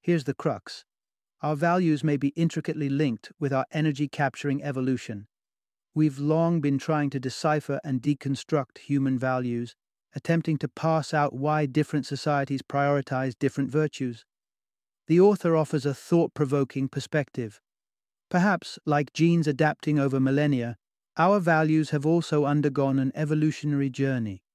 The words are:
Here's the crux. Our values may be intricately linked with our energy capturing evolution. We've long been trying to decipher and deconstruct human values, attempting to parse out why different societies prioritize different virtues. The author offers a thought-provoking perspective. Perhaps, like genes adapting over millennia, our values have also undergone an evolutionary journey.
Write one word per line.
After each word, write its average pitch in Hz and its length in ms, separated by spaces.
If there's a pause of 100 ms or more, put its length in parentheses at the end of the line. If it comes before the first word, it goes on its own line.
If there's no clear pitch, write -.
Here's 165 240
the 139 100
crux. - 500 (580)
Our 151 140
values 170 480
may 147 120
be 139 200
intricately 156 520
linked 139 520
with 139 120
our 131 200
energy 151 340
capturing 139 560
evolution. 127 640 (680)
We've 151 280
long 160 400
been 139 180
trying 147 320
to 139 80
decipher 143 640
and 131 180
deconstruct 139 760
human 135 400
values, 120 560 (400)
attempting 160 440
to 143 100
parse 160 440
out 147 200
why 151 340
different 139 400
societies 139 560
prioritize 139 720
different 135 360
virtues. 135 520 (840)
The 160 100
author 180 380
offers 151 280
a 143 80
thought-provoking 139 1000
perspective. 131 680 (680)
Perhaps, 180 580
like 147 260
genes 165 360
adapting 151 500
over 135 220
millennia, 135 560 (400)
our 196 240
values 156 500
have 147 160
also 160 380
undergone 139 560
an 135 160
evolutionary 147 720
journey. 123 540 (100)